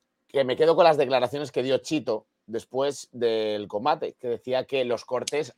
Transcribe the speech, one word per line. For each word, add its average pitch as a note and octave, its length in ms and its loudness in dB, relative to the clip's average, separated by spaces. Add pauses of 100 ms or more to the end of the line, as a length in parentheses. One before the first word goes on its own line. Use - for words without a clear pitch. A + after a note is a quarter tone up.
(280)
que C3+ 160 0
me B2+ 120 -2
quedo E3 200 4
con F3+ 80 8
las D#3+ 120 8
declaraciones C3 540 0
que C3 140 -2
dio C3 140 2
Chito A#2+ 500 -4 (180)
después C3 640 -6
del A2 560 -2
combate, G#2+ 480 -4
que - 140 -10
decía B2+ 360 -4
que C3+ 200 -2
los A#2+ 200 -4
cortes B2+ 540 -6